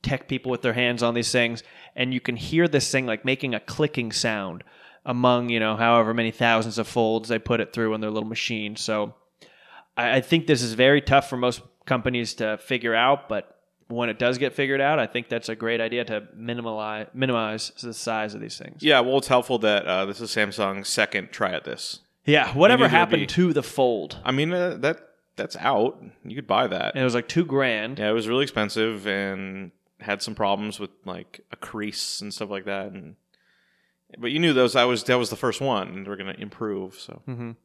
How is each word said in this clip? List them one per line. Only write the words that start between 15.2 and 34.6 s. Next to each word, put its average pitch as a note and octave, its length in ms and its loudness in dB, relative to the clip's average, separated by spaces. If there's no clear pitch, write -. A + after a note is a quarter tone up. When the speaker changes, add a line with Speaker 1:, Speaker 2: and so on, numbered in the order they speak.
Speaker 1:
that's A#2 220 -4
a A2+ 60 -6
great A2+ 240 -2
idea A#2 260 -2
to G#2+ 220 -6
minimali-, A2 760 -6
minimize A2+ 580 -2
the A#2+ 100 -10
size G#2+ 420 -4
of G#2+ 60 -12
these G#2+ 160 -12
things. - 260 -18
Speaker 2:
Yeah, D3 180 6
well, C3 180 2
it's C3 100 -2
helpful B2 300 2
that, G#2 280 2
uh, F#2 200 0
this G2+ 140 -8
is A2+ 100 -8
Samsung's G2 580 -2
second G2+ 440 -2
try F#2+ 200 -2
at F2 120 -6
this. - 360 -10
Speaker 1:
Yeah, C#3 300 4
whatever A3+ 300 8
Speaker 2:
Maybe F#3+ 100 6
it'll E3 40 8
Speaker 1:
happened E3+ 240 4
Speaker 2:
be - 40 -4
Speaker 1:
to F3 260 4
the C#3+ 100 2
Fold? A#2 600 0
Speaker 2:
I B2 60 0
mean, D3 220 0
uh, F3 280 -2
that, D#3 200 -2
that's - 200 -8
out. B2 460 2
You A#2 120 -10
could C3+ 100 -10
buy A#2 220 2
that. - 260 -2
Speaker 1:
And C3+ 60 -2
it C3 40 2
was, B2 100 2
like, A#2+ 140 -2
two E3+ 160 2
grand. C3 540 -2
Speaker 2:
Yeah, G#2+ 120 0
it - 20 4
was A2 160 0
really B2+ 160 2
expensive A2 640 -2
and G2 640 -6
had G2+ 220 -4
some G#2+ 120 -8
problems G2+ 440 -2
with, G2 120 -10
like, F#2 360 -12
a - 60 -16
crease - 640 -8
and G#2 120 -12
stuff G#2 180 -10
like G2 160 -8
that. G2 260 -8
And, F#2 240 -18
but A#2 120 -4
you C#3+ 80 0
knew E3 140 4
those, B2+ 220 4